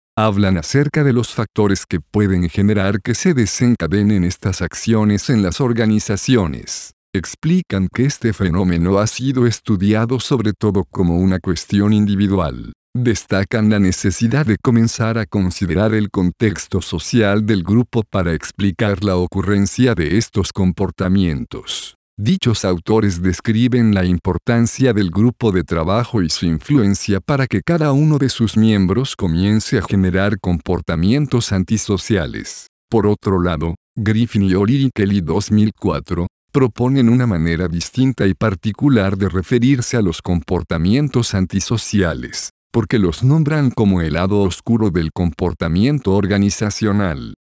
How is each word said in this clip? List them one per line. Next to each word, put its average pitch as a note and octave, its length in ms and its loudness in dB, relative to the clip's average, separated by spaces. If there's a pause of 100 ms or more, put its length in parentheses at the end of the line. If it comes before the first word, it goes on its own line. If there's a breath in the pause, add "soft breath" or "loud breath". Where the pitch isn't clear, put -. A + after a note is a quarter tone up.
(160)
hablan G2+ 400 2
acerca C#3+ 480 0
de C#3 80 2
los A#2+ 200 -2
factores G#2 540 -2
que F2 140 -4
pueden F#2+ 480 0
generar G2+ 520 0
que A#2+ 140 -4
se F#3 180 0
desencadenen G#2 920 2
estas F#2 360 -4
acciones G#2 720 0
en A2+ 140 2
las F2 160 -2
organizaciones, A2 1300 -2 (180)
explican G2 800 -2
que A#2+ 120 0
este B2 280 -2
fenómeno F2+ 680 0
ha G#2+ 80 2
sido B2 400 0
estudiado A2 720 0
sobre A2 320 -2
todo G2 380 0
como E2+ 280 0
una F#2 200 2
cuestión G2+ 540 0
individual. F#2+ 800 0 (220)
Destacan G#2+ 760 0
la G#2 80 2
necesidad G#2 680 0
de G#2+ 180 2
comenzar A2+ 540 2
a A2 100 -4
considerar F#2+ 680 0
el G#2+ 160 0
contexto F#2 720 -2
social G#2 640 0
del G2+ 160 0
grupo A2 400 0
para F2 320 -2
explicar G2 680 -2
la F#2+ 140 0
ocurrencia G2 800 0
de F2 240 0
estos - 340 -4
comportamientos. F2+ 1400 -2 (240)
Dichos A#2 480 0
autores F#2 560 0
describen A2+ 720 2
la F#2 100 2
importancia A2+ 880 0
del G2 180 0
grupo A2 400 0
de F2+ 140 2
trabajo F#2+ 580 -2
y E2 60 0
su - 160 -6
influencia G2 760 0
para C3+ 260 -2
que G2+ 160 -2
cada D#3+ 300 0
uno D3+ 260 2
de C3+ 100 2
sus A2 300 0
miembros G#2+ 580 2
comience G2+ 600 0
a F#2 40 -2
generar G2 560 0
comportamientos F#2 1120 -2
antisociales. F#2 1120 -4 (240)
Por G#2+ 160 2
otro G2 340 0
lado, E2 340 -2 (220)
Griffin A2 460 0
y F#2+ 120 2
O'Leary B2 400 2
Kelly G2+ 280 0
dos D#2+ 280 -2
mil G#2+ 240 2
cuatro E2+ 520 -4 (260)
proponen C3 560 2
una B2 180 2
manera E2+ 420 0
distinta A2+ 580 -2
y F#2+ 80 2
particular G#2 840 0
de F#2+ 140 0
referirse A#2+ 640 0
a A2+ 60 2
los F2 180 -2
comportamientos F#2 1120 -2
antisociales, F#2+ 1160 -2 (200)
porque A2+ 280 0
los F2+ 260 0
nombran D3 460 2
como G2 320 2
el D#2 100 -2
lado F#2+ 300 0
oscuro G#2+ 480 0
del D#2+ 220 -2
comportamiento F#2 1000 -2
organizacional. G2+ 1200 -2 (180)